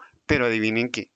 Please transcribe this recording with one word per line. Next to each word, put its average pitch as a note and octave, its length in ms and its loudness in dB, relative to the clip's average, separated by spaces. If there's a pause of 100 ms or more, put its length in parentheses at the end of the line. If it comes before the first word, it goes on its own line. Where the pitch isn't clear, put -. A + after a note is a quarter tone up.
(240)
pero C#3 220 2
adivinen A2+ 440 0
qué. A#2 260 -10